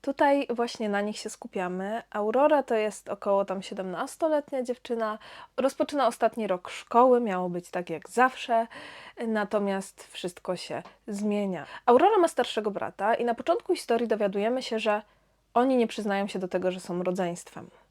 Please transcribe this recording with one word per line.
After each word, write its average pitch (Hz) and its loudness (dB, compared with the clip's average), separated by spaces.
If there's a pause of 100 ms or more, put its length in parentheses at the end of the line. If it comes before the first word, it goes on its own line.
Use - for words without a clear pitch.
Tutaj 285 2
właśnie 233 -4
na 202 0
nich 214 -4
się 214 -10
skupiamy. 190 -6
Aurora 262 4
to 254 0
jest 214 -2
około 202 0
tam 190 -6
siedemnastoletnia 254 -4
dziewczyna. 226 -6 (380)
Rozpoczyna 277 0
ostatni 220 0
rok 185 -4
szkoły, 247 4
miało 185 -2
być 175 -8
tak 180 -6
jak 160 -8
zawsze, 233 2 (600)
natomiast 202 -2
wszystko - -8
się 123 -8 (260)
zmienia. 202 -2 (200)
Aurora 339 8
ma 339 6
starszego 220 -2
brata 196 -2
i - -2
na 240 0
początku 349 0
historii 233 0
dowiadujemy 214 0
się, 226 -4
że 214 0 (520)
oni 254 4
nie 233 4
przyznają 202 -2
się 196 -6
do 185 -4
tego, 185 0
że 185 -8
są 180 -6
rodzeństwem. 180 -6 (200)